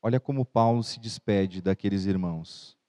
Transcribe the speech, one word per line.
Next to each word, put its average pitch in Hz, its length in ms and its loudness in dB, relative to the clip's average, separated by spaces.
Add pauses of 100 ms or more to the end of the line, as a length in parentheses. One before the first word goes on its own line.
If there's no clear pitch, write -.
Olha 117 180 2
como 131 280 -2
Paulo 117 360 4
se - 160 -10
despede 98 640 -2
daqueles 95 460 0
irmãos. 87 680 -4 (140)